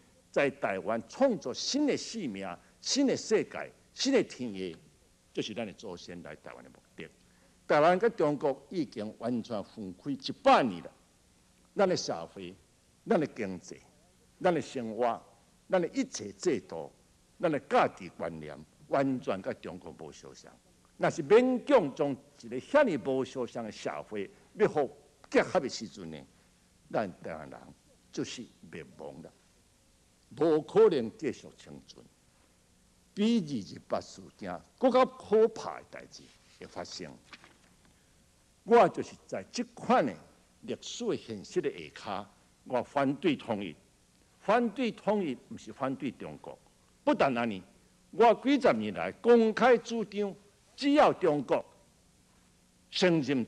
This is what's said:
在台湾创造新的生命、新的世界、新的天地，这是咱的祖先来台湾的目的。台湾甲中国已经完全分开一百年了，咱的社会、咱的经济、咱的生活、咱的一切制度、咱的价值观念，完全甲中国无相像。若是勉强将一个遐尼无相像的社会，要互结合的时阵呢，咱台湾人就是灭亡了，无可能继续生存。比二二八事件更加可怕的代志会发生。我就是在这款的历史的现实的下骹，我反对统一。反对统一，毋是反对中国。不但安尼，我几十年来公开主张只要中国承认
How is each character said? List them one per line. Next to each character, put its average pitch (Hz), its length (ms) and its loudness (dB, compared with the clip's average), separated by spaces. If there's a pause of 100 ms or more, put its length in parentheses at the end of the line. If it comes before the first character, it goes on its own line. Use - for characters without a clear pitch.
(300)
在 147 180 2
台 107 300 -2
湾 107 320 -2
创 262 300 2
造 127 120 -8
新 285 360 -2
的 175 100 0
生 190 320 -8
命、 95 180 -8 (340)
新 269 260 2
的 170 100 2
世 190 260 2
界、 71 300 -10 (220)
新 269 180 0
的 226 80 6
天 123 320 -6
地， 92 240 -8 (560)
这 - 80 -6
是 110 140 -8
咱 113 100 -8
的 92 80 -12
祖 90 240 -14
先 87 240 -16
来 78 140 -16
台 69 180 -18
湾 62 100 -20
的 65 60 -20
目 64 60 -20 (200)
的。 78 140 -16 (580)
台 156 120 4
湾 175 200 6
甲 226 100 2
中 170 280 0
国 143 320 -2
已 170 160 -4
经 107 320 -8
完 117 240 -4
全 104 220 -6
分 95 340 -12
开 143 140 -8
一 135 200 -8 (120)
百 247 180 8
年 95 220 -2
了， - 80 -14 (840)
咱 190 140 4
的 170 80 0
社 85 340 -6
会、 92 220 -14 (540)
咱 196 120 2
的 147 60 0
经 95 340 -6
济、 - 180 -18 (640)
咱 180 100 4
的 160 80 0
生 113 360 -8
活、 113 260 0 (480)
咱 185 100 2
的 165 100 0
一 262 140 -2
切 - 280 -10
制 131 300 0
度、 76 300 -10 (480)
咱 170 120 0
的 139 80 0
价 214 280 2
值 92 300 -8
观 82 220 -8
念， 73 180 -14 (300)
完 139 340 0
全 101 180 -4
甲 113 140 -8
中 90 240 -12
国 85 220 -16
无 76 120 -14
相 67 220 -20
像。 - 180 -20 (460)
若 175 140 0
是 170 120 -6
勉 247 400 6
强 196 300 4
将 143 180 0 (300)
一 117 80 -16
个 127 100 -6
遐 285 240 4
尼 185 140 0
无 131 260 -2
相 123 240 -6
像 120 160 -10
的 107 80 -10
社 76 380 -8
会， 104 180 -6 (280)
要 190 120 4
互 143 220 2 (400)
结 220 140 4
合 - 160 0
的 131 100 -4
时 - 180 -10
阵 82 220 -14
呢， 78 80 -12 (720)
咱 117 160 -2 (140)
台 85 140 -10
湾 76 120 -12
人 62 120 -16 (520)
就 147 120 -6
是 - 200 -10 (280)
灭 82 120 -14 (140)
亡 73 240 -14
了， - 100 -18 (1080)
无 156 240 4
可 208 260 6
能 120 280 0
继 127 140 -4
续 - 240 -10
生 71 320 -18
存。 - 160 -20 (1080)
比 226 260 2
二 120 360 -6
二 92 120 -16
八 95 140 -2
事 - 200 -16 (140)
件 90 240 -8 (200)
更 247 120 4
加 254 140 6
可 220 440 2
怕 82 280 -10
的 64 140 -18
代 62 160 -14
志 - 160 -20 (360)
会 90 60 -16
发 90 180 -10
生。 76 320 -12 (1500)
我 208 260 8
就 - 120 -6
是 - 140 -8 (120)
在 98 240 -8
这 240 120 -4 (100)
款 226 320 2
的 98 80 -4 (480)
历 - 200 -8
史 - 240 -10
的 180 100 -2
现 107 280 -10
实 175 180 -4
的 147 100 -2 (240)
下 98 260 -8
骹， 101 40 -12 (400)
我 123 180 -2
反 139 320 0
对 156 200 0
统 104 280 -4
一。 80 120 -10 (640)
反 240 320 2
对 233 200 -2
统 202 320 -2
一， 131 140 -4 (120)
毋 110 80 -12
是 - 140 -16
反 131 240 -4
对 95 160 -6
中 80 300 -12
国。 - 160 -14 (460)
不 294 100 4
但 143 240 2
安 120 120 0
尼， 95 140 -6 (480)
我 214 240 8
几 254 240 2
十 208 140 6
年 107 200 -2
来 85 200 -4
公 226 400 6
开 233 240 6
主 233 260 -2
张 202 300 -4 (480)
只 277 120 2
要 233 200 6
中 147 300 2
国 143 200 0 (1300)
承 170 320 4
认 123 260 0